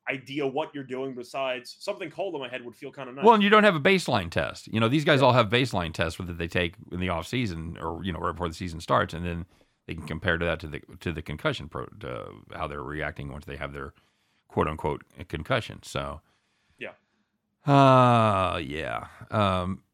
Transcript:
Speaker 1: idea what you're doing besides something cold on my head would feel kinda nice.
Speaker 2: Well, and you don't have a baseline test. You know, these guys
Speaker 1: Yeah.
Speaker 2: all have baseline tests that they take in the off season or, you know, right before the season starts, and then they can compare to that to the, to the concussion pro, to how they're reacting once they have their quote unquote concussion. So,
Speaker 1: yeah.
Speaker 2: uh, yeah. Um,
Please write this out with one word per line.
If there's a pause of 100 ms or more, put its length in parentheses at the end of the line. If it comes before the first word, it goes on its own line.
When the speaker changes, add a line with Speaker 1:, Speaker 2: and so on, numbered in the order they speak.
Speaker 1:
idea
what
you're
doing
besides
something
cold
on
my
head
would
feel
kinda
nice.
Speaker 2:
Well,
and
you
don't
have
a
baseline
test.
You
know,
these
guys
Speaker 1:
Yeah.
Speaker 2:
all
have
baseline
tests
that
they
take (180)
in
the
off
season
or,
you
know,
right
before
the
season
starts,
and
then (420)
they
can
compare
to
that
to
the, (200)
to
the
concussion
pro, (120)
to (240)
how
they're
reacting
once
they
have
their (540)
quote
unquote (240)
concussion.
So, (560)
Speaker 1:
yeah. (720)
Speaker 2:
uh,
yeah. (220)
Um, (120)